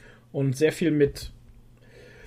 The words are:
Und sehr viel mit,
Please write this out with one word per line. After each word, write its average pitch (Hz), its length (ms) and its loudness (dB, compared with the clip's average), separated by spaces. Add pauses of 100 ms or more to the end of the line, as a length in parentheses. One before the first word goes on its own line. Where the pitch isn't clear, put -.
(320)
Und 139 240 -2
sehr 151 160 2
viel 165 180 -2
mit, 143 420 0 (960)